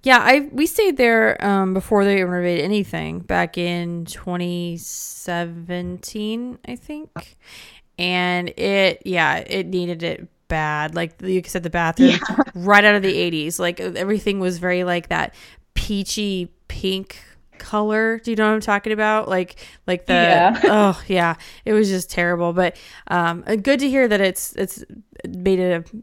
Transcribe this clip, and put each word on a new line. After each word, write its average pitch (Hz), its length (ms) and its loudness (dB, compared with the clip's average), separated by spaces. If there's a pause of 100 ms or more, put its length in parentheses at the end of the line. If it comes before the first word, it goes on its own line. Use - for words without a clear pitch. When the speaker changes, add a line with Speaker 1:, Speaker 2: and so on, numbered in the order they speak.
Speaker 1:
Yeah, 254 180 6
I, 277 300 4
we 285 140 0
stayed 370 320 0
there, 226 440 4
um, 190 320 0
before 196 300 2
they 196 220 2
renovated 175 400 0
anything 175 540 -4
back 175 380 -2
in 175 480 -4
twenty 175 720 -6 (800)
seventeen, 180 1120 -8
I 240 80 -12
think. - 640 -16 (600)
And 180 520 -2 (100)
it, 196 460 2
yeah, 165 320 0
it 180 300 -6
needed 175 360 -4
it 170 240 -8 (220)
bad. 156 440 -4
Like 170 280 -6
you 185 240 -2
said, 175 180 -8
the 170 60 -6
bathroom 170 400 4
Speaker 2:
Yeah. - 260 0 (120)
<laughs> - 60 -20
Speaker 1:
right 202 300 6
out 208 120 8
of 202 60 2
the 190 140 2
eighties. 170 440 -2
Like, 180 200 -2
everything 196 640 -2
was 180 180 -2
very, 180 240 -2
like, 175 240 -2
that - 260 -4 (400)
peachy 196 760 -4 (180)
pink 190 500 -6 (400)
color. 214 640 -2
Do 233 120 -6
you 220 40 -2
know 214 140 4
what 214 60 4
I'm 214 60 -2
talking 208 300 -2
about? 214 380 0
Like, 180 260 -2 (320)
like 180 200 -4
the 185 60 2
Speaker 2:
Yeah. 175 480 4
<laughs> - 40 4
Speaker 1:
oh, 208 420 4
yeah. 170 280 0 (280)
It - 80 -2
was 214 160 4
just 185 240 -4
terrible. 175 400 0
But, 180 240 2 (320)
um, 170 400 -2
uh, 220 80 0
good 262 240 2
to 277 100 0
hear 262 200 4
that 208 100 2
it's, 185 340 0
it's - 300 -6 (420)
made 180 360 0
a 175 220 0 (200)